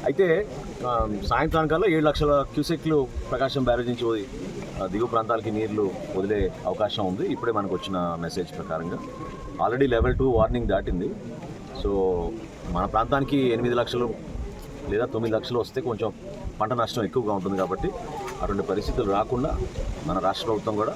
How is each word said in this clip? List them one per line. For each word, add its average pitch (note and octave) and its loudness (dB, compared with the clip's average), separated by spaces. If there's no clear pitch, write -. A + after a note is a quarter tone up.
అయితే, F#3+ 4
ఆ, A2+ 2
సాయంత్రానికల్లా D#3 4
ఏడు D#3 4
లక్షల D3 4
క్యూసెక్లు D3+ 2
ప్రకాశం C3+ 2
బ్యారేజ్ A#2+ 2
నుంచి A#2+ 0
వది-, A2+ 2
ఆ, F#2+ -2
దిగువ G#2+ 0
ప్రాంతాలకి A2+ 0
నీళ్లు G#2+ 2
వదిలే G2 2
అవకాశం G2+ 0
ఉంది, B2 0
ఇప్పుడే A#2 0
మనకు G2 0
వచ్చిన F2 -2
మెసేజ్ E2+ -4
ప్రకారంగా. E2 -4
Already B2 4
level A#2 4
two C3 4
వార్నింగ్ A2+ 4
దాటింది. G2 0
So, G2+ 2
మన F2+ 0
ప్రాంతానికి C3+ 2
ఎనిమిది A#2+ 2
లక్షలు A#2+ 0
లేదా G#2+ 2
తొమ్మిది A2+ 0
లక్షలు A#2 0
వస్తే A2+ -2
కొంచెం A2 -2
పంట A2 2
నష్టం A#2 0
ఎక్కువగా G#2+ 0
ఉంటుంది G2 0
కాబట్టి, F#2+ 0
అటువంటి G2 0
పరిస్థితులు G2+ 0
రాకుండా B2 0
మన F#2+ 0
రాష్ట్ర F#2+ 0
ప్రభుత్వం A2 0
కూడా G#2+ 0